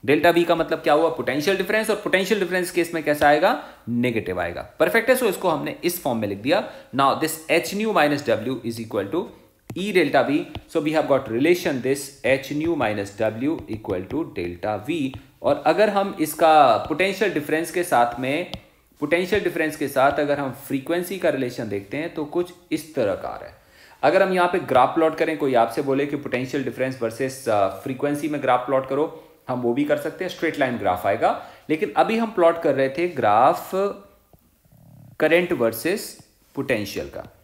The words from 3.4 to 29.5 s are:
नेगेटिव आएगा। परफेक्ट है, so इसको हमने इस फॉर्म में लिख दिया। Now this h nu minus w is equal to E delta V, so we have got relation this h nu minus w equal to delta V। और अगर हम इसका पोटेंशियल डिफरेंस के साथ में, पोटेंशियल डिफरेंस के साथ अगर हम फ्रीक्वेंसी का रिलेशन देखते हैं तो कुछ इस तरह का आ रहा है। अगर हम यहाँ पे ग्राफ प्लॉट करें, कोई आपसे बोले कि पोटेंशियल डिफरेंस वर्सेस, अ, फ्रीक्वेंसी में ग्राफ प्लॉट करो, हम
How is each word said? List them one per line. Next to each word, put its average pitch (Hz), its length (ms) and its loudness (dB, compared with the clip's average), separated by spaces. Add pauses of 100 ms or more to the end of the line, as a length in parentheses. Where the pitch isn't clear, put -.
नेगेटिव 113 500 -2
आएगा। 85 220 -4 (180)
परफेक्ट 226 300 2
है, 254 60 6
so 247 80 -2
इसको 185 260 0
हमने 151 340 -2
इस 170 200 -2
फॉर्म 123 140 0
में 107 100 -2
लिख 98 100 -4
दिया। 156 260 0 (320)
Now 139 140 4 (140)
this 156 140 -4 (140)
h 165 220 0
nu 214 200 -2
minus 147 360 2
w 113 260 0 (100)
is 113 160 -6
equal 104 340 -4
to 190 80 -2 (540)
E 196 160 -2
delta 147 360 4
V, 147 80 2 (320)
so 160 140 -2
we 151 100 0
have 151 140 2
got 135 200 2
relation 143 540 2
this 127 240 -2 (220)
h 131 260 0
nu 156 240 -2
minus 104 440 -2
w 113 360 -2 (140)
equal 98 420 -6
to 156 100 -4 (160)
delta 87 380 -6 (120)
V। 151 200 -2 (320)
और 143 240 0
अगर 180 240 4
हम 196 320 -2
इसका 151 560 6
पोटेंशियल 185 560 -2
डिफरेंस 156 380 -2
के 175 120 -2
साथ 120 360 2
में, 143 320 -4 (500)
पोटेंशियल 180 420 0
डिफरेंस 156 320 -2
के 143 120 -4
साथ 135 240 4
अगर 143 280 0
हम 135 120 -4
फ्रीक्वेंसी 175 680 -4
का 175 100 2
रिलेशन 127 400 -4
देखते 101 280 -6
हैं 160 160 -6
तो 151 120 -6
कुछ 175 280 -4 (180)
इस - 240 -6
तरह 104 200 0
का - 120 -8
आ 55 100 -10
रहा - 120 -16
है। - 60 -20 (480)
अगर 185 200 4
हम 185 100 0
यहाँ 180 140 2
पे 180 120 0
ग्राफ 127 360 2
प्लॉट 160 200 2
करें, 160 220 -2
कोई 139 160 0
आपसे 117 280 2
बोले 135 240 0
कि 147 100 -6
पोटेंशियल 131 480 -4
डिफरेंस 127 380 -4
वर्सेस, 117 480 -4
अ, 101 180 4
फ्रीक्वेंसी 147 640 -4
में 147 120 -4
ग्राफ 123 240 2
प्लॉट 135 240 0
करो, 147 400 -4 (180)
हम 123 140 -4